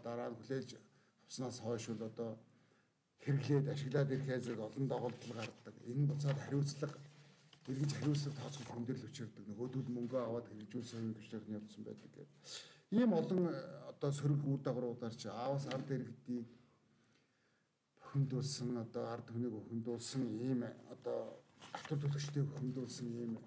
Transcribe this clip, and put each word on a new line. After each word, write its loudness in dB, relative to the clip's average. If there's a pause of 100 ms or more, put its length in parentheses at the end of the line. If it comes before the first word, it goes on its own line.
дараа -4
нь -8
хүлээж -2 (480)
авснаас -4
хойш 0
бол -4
одоо -4 (920)
хэрэглээд, 6
ашиглаад 2
ирэх 0
хэсэг 0
олон 0
доголдол -2
гардаг. -8 (100)
Энэ 4
буцаад 2
хариуцлага, 0 (720)
эргэж 2
хариуцлага 2
тооцох -6
хүндрэл -2
учирдаг. -8
Нөгөөдөл -2
мөнгөө 0
аваад -2
хэрэгжүүлсэн -6
хувийн -2
хвшлийнх -8
нь -4
явуулсан -10
байдаг -10
гэдэг. -16 (600)
Ийм 8
олон, 6
э, 0 (320)
одоо 2
сөрөг 4
үр 4
дагавруудаар 0
чи -8
ааваас 0
ард -2
иргэдийг -2 (1600)
бохимдуулсан, 0
одоо -4
ард -4
түмнийг -2
бохимдуулсан -2 (220)
ийм, 2 (320)
одоо -2 (560)
татвар -2
төлөгчдийг 2
бохимдуулсан -2
ийм, -2 (160)